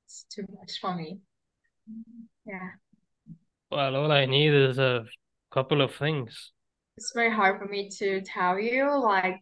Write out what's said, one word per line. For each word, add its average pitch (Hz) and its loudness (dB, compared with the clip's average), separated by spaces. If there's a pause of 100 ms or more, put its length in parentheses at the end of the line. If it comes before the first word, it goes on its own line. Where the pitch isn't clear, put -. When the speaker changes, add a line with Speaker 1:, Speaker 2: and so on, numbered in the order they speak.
Speaker 1:
It's - -20
too 196 -10 (120)
much - -12
for 185 -4
me. 170 -8 (1300)
Yeah. 185 -12 (1000)
Speaker 2:
Well, 139 -2
all 151 2
I 139 6
need 143 4
is 135 6
a 123 2 (460)
couple 139 2
of 123 0
things. 143 -6 (460)
Speaker 1:
It's - -14
very 233 0
hard 202 2
for 202 -10
me 202 -6 (100)
to 196 -2
tell 190 -2
you, 247 0 (140)
like, 190 2